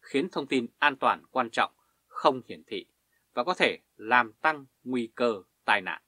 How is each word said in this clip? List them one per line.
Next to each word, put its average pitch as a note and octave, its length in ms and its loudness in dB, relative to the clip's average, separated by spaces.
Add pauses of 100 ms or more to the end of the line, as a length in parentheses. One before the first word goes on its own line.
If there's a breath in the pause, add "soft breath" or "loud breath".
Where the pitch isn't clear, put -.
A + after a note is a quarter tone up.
khiến - 300 -2
thông D3 160 -6
tin C3 200 0 (120)
an C#3+ 180 2
toàn G#2 340 0
quan A#2+ 200 -2
trọng - 220 0 (340)
không C3 420 0
hiển D#2+ 180 -14
thị G2 200 -8 (460)
và B2 120 -2
có F3+ 100 -2
thể B2 240 2 (180)
làm A#2 360 2
tăng D3+ 340 -4 (180)
nguy B2 300 -4
cơ A2+ 280 0 (220)
tai G#2 160 2
nạn. F2 280 -10